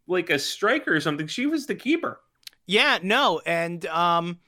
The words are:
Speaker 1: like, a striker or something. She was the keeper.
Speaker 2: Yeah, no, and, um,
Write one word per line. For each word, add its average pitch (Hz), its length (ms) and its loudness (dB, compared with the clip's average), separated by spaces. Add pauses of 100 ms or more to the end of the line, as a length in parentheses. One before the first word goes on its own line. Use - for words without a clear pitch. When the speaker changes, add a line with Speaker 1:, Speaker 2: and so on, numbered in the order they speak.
Speaker 1:
like, 170 220 0
a 147 80 2
striker 254 580 0
or 151 60 2
something. 156 260 -2
She 247 200 -2
was 302 180 -2
the 214 100 -4
keeper. 277 460 -4 (460)
Speaker 2:
Yeah, 254 340 4
no, 202 460 2
and, 170 400 -2
um, 170 600 0